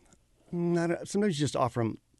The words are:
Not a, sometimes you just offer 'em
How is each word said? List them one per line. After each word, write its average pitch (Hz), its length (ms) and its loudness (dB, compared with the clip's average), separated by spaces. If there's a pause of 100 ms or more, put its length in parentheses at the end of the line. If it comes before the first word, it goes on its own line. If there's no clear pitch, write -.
(520)
Not 170 400 0
a, 151 140 -4
sometimes 202 340 0
you 147 40 2
just 131 140 0
offer 123 240 0
'em 110 160 0 (220)